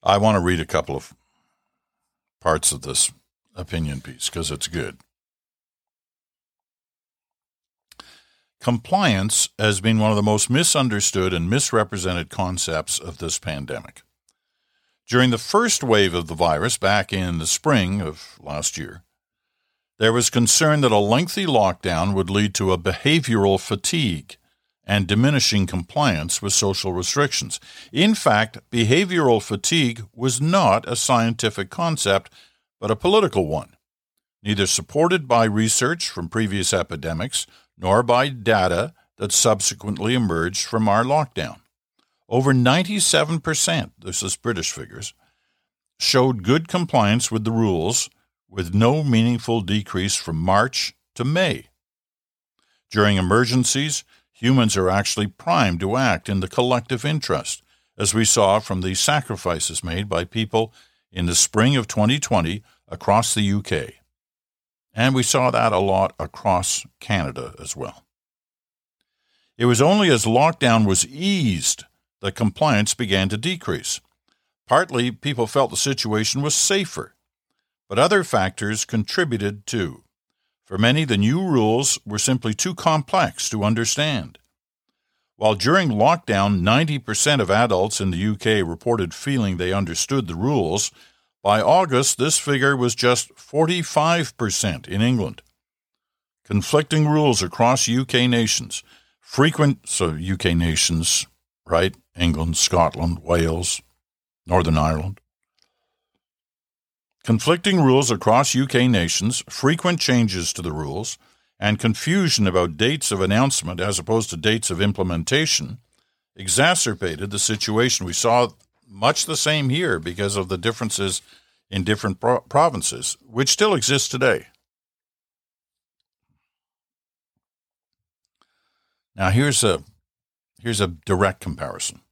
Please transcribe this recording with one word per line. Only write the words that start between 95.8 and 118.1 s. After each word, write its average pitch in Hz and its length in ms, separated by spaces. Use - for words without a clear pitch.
Conflicting 151 640
rules 151 340
across 117 460
U 123 160
K 123 240
nations. 117 560
Frequent, 147 720
so 85 240
U 87 240
K 87 180
nations, 82 720
right? 85 300
England, 80 400
Scotland, 85 640
Wales, 82 580
Northern 82 300
Ireland. 78 440
Conflicting 175 580
rules 135 300
across 117 440
U 131 120
K 123 220
nations, 101 600
frequent 151 520
changes 104 520
to - 100
the 85 100
rules, 76 440
and 104 200
confusion 147 680
about 87 300
dates 135 360
of 98 80
announcement 98 580
as 95 200
opposed 110 320
to 87 60
dates 107 340
of 90 100
implementation 98 1000
exacerbated 98 960
the 101 80
situation. 110 680
We 87 80